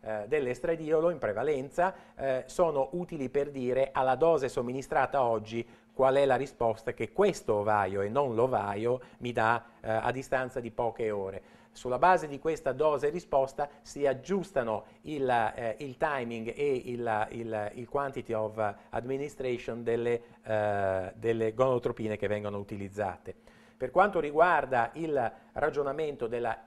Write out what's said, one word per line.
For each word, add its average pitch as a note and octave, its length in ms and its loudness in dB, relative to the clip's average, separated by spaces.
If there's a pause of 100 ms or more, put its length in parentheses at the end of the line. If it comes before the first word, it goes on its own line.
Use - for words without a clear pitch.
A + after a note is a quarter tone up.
eh, G#2+ 260 -6
dell'estradiolo D#3 800 0
in D#3 100 -4
prevalenza, C#3 760 0 (220)
eh, C3 300 -2
sono D#3+ 440 2
utili E3+ 380 -6
per C#3+ 200 0
dire C3 440 0
alla C3 220 4
dose D3 340 4
somministrata C3 760 0
oggi A2+ 420 0 (320)
qual C3 160 6
è C#3 120 6
la C3 100 4
risposta A#2+ 580 -2
che A2+ 180 -6
questo F#3 440 2
ovaio G2+ 460 2
e G2+ 80 0
non B2+ 260 0
l'ovaio A2+ 680 0 (160)
mi A#2+ 140 -6
dà, A#2 340 2 (160)
eh, A2 80 -8
a A2 220 0
distanza B2+ 480 -4
di A#2 100 -8
poche A2+ 400 -2
ore. G2 320 -6 (300)
Sulla B2 260 -4
base E3+ 300 6
di C#3 100 -8
questa D3+ 340 -2
dose D3 360 2
e - 20 2
risposta C#3+ 580 -2 (140)
si C#3+ 240 -4
aggiustano B2+ 800 -2 (180)
il, D3 260 -4
eh, A#2 520 0
il C#3 180 -10
timing A#2 580 -4
e C#3+ 200 0 (100)
il, A#2 460 -2
il, A2 420 -4
il A#2+ 160 -12
quantity C3 440 -4
of G#2+ 420 -2 (160)
administration B2 920 -6
delle, A#2 400 0 (220)
eh, G2+ 720 0
delle A2+ 400 0
gonotropine A#2+ 600 0
che G2+ 120 -4
vengono G#2 320 -4
utilizzate. G2+ 760 -6 (420)
Per B2+ 140 -6
quanto F#3 300 4
riguarda D3 720 2
il C#3+ 400 -2 (200)
ragionamento C#3+ 720 -2
della A#2 400 -4